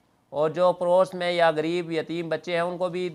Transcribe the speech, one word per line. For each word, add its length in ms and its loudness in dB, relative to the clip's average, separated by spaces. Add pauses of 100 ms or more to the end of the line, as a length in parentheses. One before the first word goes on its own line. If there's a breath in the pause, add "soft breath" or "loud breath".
(320)
और 220 0
जो 220 4
पड़ोस 400 2
में 160 -2
या 220 4
गरीब 380 -2
यतीम 380 -4
बच्चे 260 -4
हैं 80 0
उनको 260 -4
भी 260 -4